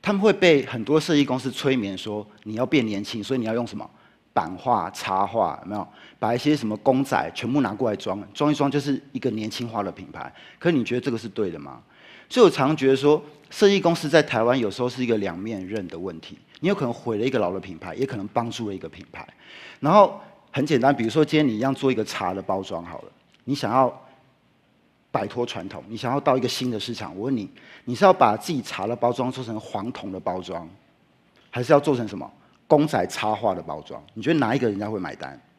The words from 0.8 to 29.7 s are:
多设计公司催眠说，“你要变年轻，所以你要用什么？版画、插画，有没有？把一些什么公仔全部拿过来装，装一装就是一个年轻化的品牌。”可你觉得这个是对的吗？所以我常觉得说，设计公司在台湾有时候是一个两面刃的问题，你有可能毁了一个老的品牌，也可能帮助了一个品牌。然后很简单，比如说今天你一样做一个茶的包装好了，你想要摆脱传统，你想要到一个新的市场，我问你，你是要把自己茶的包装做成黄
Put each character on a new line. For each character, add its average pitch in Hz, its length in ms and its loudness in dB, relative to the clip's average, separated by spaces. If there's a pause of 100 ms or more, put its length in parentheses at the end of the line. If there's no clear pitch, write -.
多 135 160 2
设 156 180 2
计 143 100 6
公 127 120 -2
司 131 140 -4
催 135 240 0
眠 98 220 -4
说 104 280 -8 (180)
，“你 107 120 -10
要 123 100 0
变 123 200 2
年 104 180 -4
轻， 110 180 -8
所 131 140 -4
以 127 40 0
你 113 60 -2
要 110 80 -2
用 120 140 -2
什 104 100 -12
么？ - 120 -12 (420)
版 90 240 -2
画、 98 360 0
插 95 340 -2
画， 92 380 0
有 90 60 -14
没 104 60 -6
有？ 98 100 -6 (340)
把 107 140 0
一 123 40 0
些 147 180 2
什 143 100 -6
么 107 120 -2
公 135 260 4
仔 98 320 0
全 117 160 -6
部 143 80 2
拿 104 140 0
过 123 160 0
来 104 80 0
装， 101 240 -6 (120)
装 147 160 0
一 147 60 2
装 143 160 2
就 143 80 0
是 135 220 -2 (100)
一 123 80 -8
个 131 120 0
年 107 180 -6
轻 120 180 -8
化 110 160 -4
的 95 80 -4
品 - 200 -16
牌。” - 200 -12 (280)
可 170 120 2
你 135 140 2
觉 120 100 -2
得 123 60 -2
这 135 100 -4
个 117 60 -4
是 110 100 -8
对 98 220 -4
的 80 100 -10
吗？ 69 220 -16 (480)
所 254 120 4
以 220 40 10
我 175 40 10
常 151 260 2
觉 135 120 2
得 135 80 6
说， 147 280 4 (260)
设 - 180 4
计 196 120 6
公 170 140 4
司 156 160 -4
在 151 120 8
台 113 220 0
湾 120 140 4
有 110 120 0
时 95 120 -6
候 123 80 0
是 123 140 -4
一 - 20 0
个 117 140 2
两 92 180 -4
面 98 300 -8
刃 98 200 -6
的 82 120 -12
问 87 200 -8
题， - 180 -18 (240)
你 156 60 0
有 202 60 2
可 196 80 -4
能 123 100 -2
毁 113 280 -4
了 117 60 0
一 135 40 2
个 131 80 0
老 92 140 0
的 95 80 -6
品 90 180 -12
牌， 85 160 -12
也 120 140 -2
可 123 100 -8
能 101 120 -8
帮 117 200 -2
助 110 180 -8
了 101 60 -6
一 95 40 -8
个 82 120 -12
品 - 220 -18
牌。 - 160 -16 (520)
然 151 140 2
后 202 260 6 (300)
很 151 160 0
简 143 160 2
单， 139 140 6
比 117 80 -2
如 113 80 0
说 156 120 4
今 151 140 2
天 151 100 4
你 117 60 0
一 107 60 -4
样 131 160 0
做 135 160 0
一 123 40 2
个 107 80 -2
茶 92 300 -4
的 95 80 -6
包 98 220 -2
装 85 200 -8
好 85 200 -12
了， - 80 -20 (320)
你 131 100 -2
想 117 180 -2
要 127 220 4 (1160)
摆 101 160 -2
脱 120 180 -4
传 95 240 -10
统， 76 180 -14
你 110 80 -12
想 120 160 -4
要 139 80 0
到 139 160 2
一 131 40 2
个 120 80 0
新 127 240 -2
的 107 80 -4
市 120 120 -8
场， 92 240 -10
我 98 80 -6
问 131 140 -2
你， 98 100 -6 (380)
你 120 80 -6
是 113 100 0
要 185 80 10
把 117 240 6
自 110 160 -8
己 127 120 -2
茶 - 240 -6
的 117 80 -2
包 120 180 0
装 127 180 -2
做 127 120 -8
成 110 160 -8
黄 107 320 -8